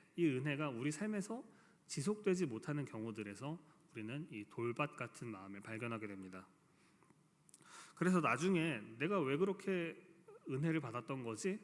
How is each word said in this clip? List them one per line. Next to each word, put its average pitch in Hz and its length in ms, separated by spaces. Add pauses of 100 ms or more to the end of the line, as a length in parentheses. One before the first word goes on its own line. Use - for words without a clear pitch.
(160)
이 170 100
은혜가 143 440
우리 127 200
삶에서 214 520 (440)
지속되지 185 600
못하는 139 380
경우들에서 110 720 (340)
우리는 120 380
이 107 200
돌밭 120 460
같은 120 320
마음을 98 320
발견하게 110 480
됩니다. 95 380 (1500)
그래서 180 260
나중에 156 600 (180)
'내가 185 220
왜 135 160
그렇게 185 600 (540)
은혜를 160 300
받았던 123 420
거지? 120 420